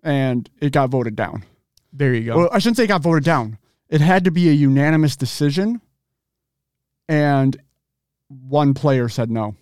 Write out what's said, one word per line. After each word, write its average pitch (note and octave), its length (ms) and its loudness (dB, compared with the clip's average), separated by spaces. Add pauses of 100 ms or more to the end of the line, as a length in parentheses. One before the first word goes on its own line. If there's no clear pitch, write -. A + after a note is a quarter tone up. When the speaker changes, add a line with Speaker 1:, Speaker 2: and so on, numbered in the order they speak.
Speaker 1:
and C3+ 560 -2
it C#3+ 140 -4
got C3+ 180 0
voted A#2+ 240 -4
down. G2 300 -8 (480)
Speaker 2:
There C#3 220 -2
you A2+ 100 -4
go. A#2 120 -2
Speaker 1:
Well, F3 140 2
I F3+ 80 0
shouldn't A3+ 200 0
say B3 60 2
it G#3 40 -2
got F#3+ 140 0
voted D#3+ 220 2
down. B2 340 -2 (300)
It D#3 120 0
had F#3 240 4
to F#3 60 2
be E3+ 180 2
a D3+ 40 6
unanimous D3 640 2
decision, D#3+ 640 -2 (1300)
and C#3+ 480 2 (720)
one C#3 460 0
player C3+ 340 0
said A2+ 220 -4
no. G#2+ 320 -4